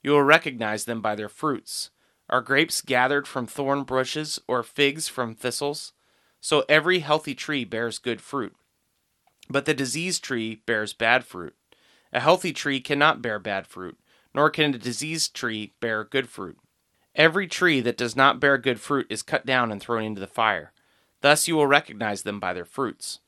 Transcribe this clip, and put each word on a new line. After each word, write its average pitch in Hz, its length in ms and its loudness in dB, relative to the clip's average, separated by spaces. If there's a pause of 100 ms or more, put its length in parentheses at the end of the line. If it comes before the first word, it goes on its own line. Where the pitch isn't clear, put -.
You 143 100 0
will 147 100 6
recognize 127 640 4
them 113 160 -4
by 107 120 0
their 104 140 -8
fruits. - 640 -6 (380)
Are 127 120 2
grapes 139 400 0
gathered 131 480 0
from 123 180 -6
thorn 139 380 -2
bushes, 131 640 -4
or 123 140 0
figs 143 460 0
from 117 260 -6
thistles? 143 580 -6 (480)
So 147 280 2
every 160 320 4
healthy 147 340 -2
tree 139 300 -4
bears 110 340 -4
good 117 220 -4
fruit, - 360 -8 (920)
but 139 160 -2
the 156 100 0
diseased 143 500 -4
tree 113 420 -6
bears 107 260 -2
bad 117 320 2
fruit. 87 300 -14 (580)
A 123 80 0
healthy 165 320 4
tree 139 280 -2
cannot 143 400 2
bear 110 180 -4
bad 98 280 -6
fruit, 90 320 -14 (360)
nor 147 140 4
can 147 260 2
a 117 40 -8
diseased 147 560 -4
tree 107 460 -6
bear 110 220 -2
good 123 260 -2
fruit. 90 300 -12 (560)
Every 165 320 4
tree 165 340 2
that 117 160 -2
does 120 200 -4
not 135 240 4
bear 139 180 4
good 120 220 0
fruit 135 300 -2
is 107 120 -6
cut - 220 -2
down 123 260 2
and 101 100 -6
thrown 113 220 -2
into 107 180 -6
the 95 60 -8
fire. 104 460 0 (480)
Thus 147 260 6
you 165 100 0
will 147 100 4
recognize 110 560 0
them 101 180 -6
by 90 140 -4
their 87 100 -8
fruits. - 640 -8